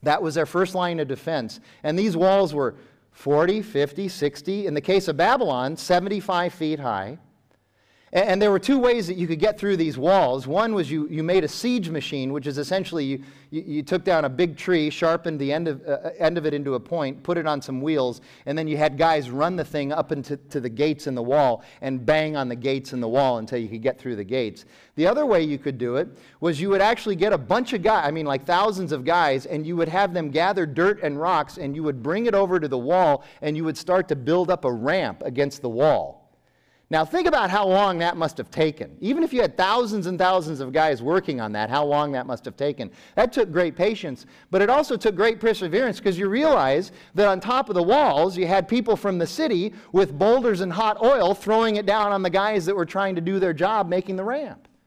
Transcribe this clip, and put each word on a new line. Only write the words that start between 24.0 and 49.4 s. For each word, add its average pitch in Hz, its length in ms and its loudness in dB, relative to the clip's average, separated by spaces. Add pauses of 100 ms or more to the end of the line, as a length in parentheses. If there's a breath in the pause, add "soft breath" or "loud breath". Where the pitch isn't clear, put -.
the 104 80 -6
gates. 110 400 -4 (320 soft breath)
The 156 100 2
other 254 200 2
way 196 180 4
you 147 140 -2
could 135 200 -6
do 120 200 -2
it 165 100 -2 (320 loud breath)
was 156 220 -2
you 196 80 -2
would 196 120 4
actually 214 360 0
get 202 160 2
a 180 40 0
bunch 196 360 0
of 202 80 -2
guys, 185 260 2
I 147 40 0
mean, 160 140 -4
like, 135 200 -2
thousands 185 480 0
of 131 100 -6
guys, 143 420 2
and 151 220 -6
you 175 80 -4
would 165 140 0
have 185 240 0
them 165 180 -4
gather 180 340 0
dirt 170 380 0
and 147 160 -4
rocks, 160 380 0
and 139 180 -6
you 160 80 -8
would 139 180 -4
bring 180 240 -2
it 226 80 2
over 190 240 2
to 151 120 -2
the 131 80 -2
wall, 147 480 2 (160 loud breath)
and 151 160 -4
you 160 80 -4
would 156 120 -4
start 185 300 0
to 156 80 0
build 156 340 0
up 180 140 0
a 131 80 2
ramp 123 540 -2
against 139 360 -2
the 123 80 -4
wall. 113 540 0 (680)
Now, 156 140 2
think 330 240 0
about 254 220 2
how 196 180 0
long 190 300 4
that 170 180 0
must 160 220 -2
have 110 120 -8
taken. 147 520 -2
Even 262 200 0
if 320 120 -2
you 247 80 2
had 160 160 0
thousands 202 500 0
and 185 100 -4
thousands 170 440 2
of 131 100 -8
guys 147 320 2
working 156 380 0
on 107 100 -4
that, 107 180 -2
how 143 140 2
long 147 300 0
that 127 120 -4
must 127 200 -8
have 123 100 -12
taken. 139 360 -4 (240 loud breath)
That 240 180 2
took 208 180 0
great 170 240 0
patience, 180 500 -4 (260 loud breath)
but 185 100 4
it 202 80 4
also 285 260 2
took 208 180 0
great 220 280 0
perseverance, 214 580 0
'cause 185 180 0
you 196 120 0
realize 196 640 2 (200 loud breath)
that 202 140 4
on 185 140 2
top 254 260 0
of 208 80 -2
the 175 80 2
walls, 185 540 4
you 180 100 0
had 185 220 2
people 226 260 2
from 190 220 -2
the 170 100 0
city 214 460 -2 (180 loud breath)